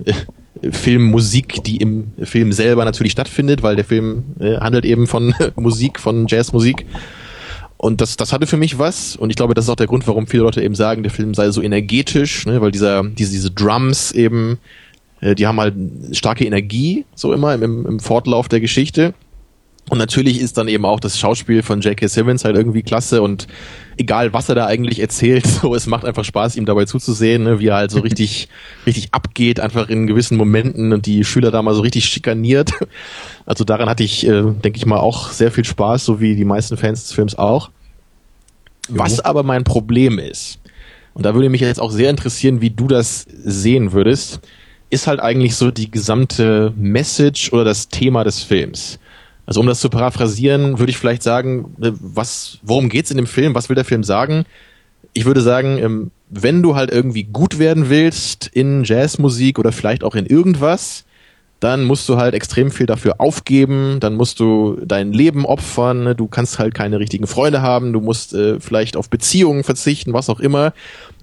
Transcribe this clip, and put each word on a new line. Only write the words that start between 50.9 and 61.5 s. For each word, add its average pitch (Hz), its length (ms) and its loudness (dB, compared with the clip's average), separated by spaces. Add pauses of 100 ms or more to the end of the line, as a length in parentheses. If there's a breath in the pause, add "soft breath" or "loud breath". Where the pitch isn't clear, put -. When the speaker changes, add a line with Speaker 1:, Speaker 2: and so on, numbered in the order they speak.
Speaker 1:
ich 123 80 -4
vielleicht 120 260 0
sagen, 127 580 -2
äh, 117 80 0 (100)
was, 104 640 -8
worum 120 260 0
geht's 135 220 -2
in 135 60 -4
dem 123 100 0
Film? 135 280 0
Was 120 140 -4
will 131 60 -2
der 127 100 2
Film 110 200 0
sagen? 135 400 0 (680 soft breath)
Ich 117 120 -4
würde 135 160 4
sagen, 127 380 2
ähm, 113 320 -4 (180)
wenn 123 340 2
du 156 140 4
halt 131 160 0
irgendwie 120 320 0
gut 123 340 -2
werden 160 320 2
willst - 640 0
in 135 320 2
Jazzmusik 131 760 2
oder 110 140 2
vielleicht 110 320 -2
auch - 100 -4
in 98 120 -2
irgendwas, 165 800 2 (540 soft breath)